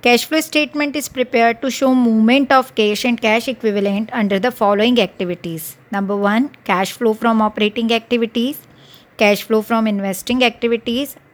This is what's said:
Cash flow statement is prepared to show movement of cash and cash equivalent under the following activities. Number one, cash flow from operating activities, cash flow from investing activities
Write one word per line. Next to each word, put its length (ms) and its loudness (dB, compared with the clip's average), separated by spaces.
Cash 240 2
flow 160 0
statement 560 -2
is 140 -6
prepared 500 0
to 100 -4
show 240 0
movement 580 4
of 220 2
cash 300 0
and 160 0
cash 280 0
equivalent 640 -2
under 240 0
the 120 0
following 480 2
activities. 760 -6
Number 260 -4
one, 320 0
cash 280 0
flow 200 0
from 300 2
operating 500 0
activities, 640 -2
cash 240 2
flow 180 0
from 260 -2
investing 560 -2
activities 720 -2